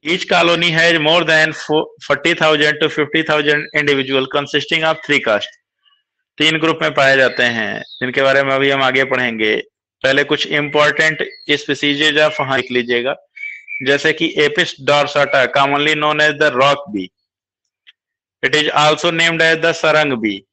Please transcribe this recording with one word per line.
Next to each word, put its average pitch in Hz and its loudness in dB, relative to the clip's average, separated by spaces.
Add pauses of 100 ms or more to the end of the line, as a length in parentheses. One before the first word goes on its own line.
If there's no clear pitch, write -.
(140)
Each - -6
colony 170 2
has 165 2
more 170 4
than 156 2
fo-, 156 -2 (160)
forty 143 0
thousand 151 2
to 147 -2
fifty 156 0
thousand 151 0 (140)
individual 135 0
consisting 147 -2
of 156 -6
three 143 2
caste। 104 -2 (760)
तीन 156 0
ग्रुप 160 0
में 156 -2
पाए 135 4
जाते 127 2
हैं, 113 -4
जिनके 127 -6
बारे 135 2
में 135 0
अभी 139 0
हम 135 0
आगे 131 0
पढ़ेंगे। 117 -2 (480)
पहले 139 2
कुछ 143 -2
इंपॉर्टेंट 151 0 (240)
species 143 -2 (280)
of 151 -6
honey 135 -2
लिख 127 -4
लीजिएगा, 123 -2 (680)
जैसे 143 2
कि 160 -4
Apis 151 0 (180)
dorsata, 143 2 (140)
commonly 143 0
known 151 0
as 151 2
the 151 4
rock 139 2 (120)
bee। 92 -6 (1400)
It 135 -2
is 151 0 (120)
also 151 2
named 165 0
as 165 4
the 165 2
sarang 151 2 (100)
bee। 101 -4 (140)